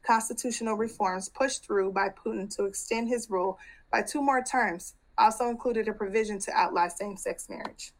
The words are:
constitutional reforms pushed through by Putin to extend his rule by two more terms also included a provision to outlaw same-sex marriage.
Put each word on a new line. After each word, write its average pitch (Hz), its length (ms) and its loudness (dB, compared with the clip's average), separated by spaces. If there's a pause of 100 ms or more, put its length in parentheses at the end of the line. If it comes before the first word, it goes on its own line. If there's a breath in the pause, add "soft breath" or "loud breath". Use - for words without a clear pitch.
constitutional 226 720 0
reforms 196 520 -2
pushed - 380 -2
through 196 260 0
by 196 180 0
Putin 214 460 -6
to 208 80 0
extend 226 460 -2
his 233 200 -2
rule 185 300 0 (320 loud breath)
by 214 120 2
two 285 180 -2
more 269 200 4
terms 220 520 -2 (240)
also 220 320 6
included 233 400 0
a 208 40 -2
provision 208 460 0
to - 140 -6
outlaw 175 340 4
same-sex - 640 -6
marriage. - 500 -10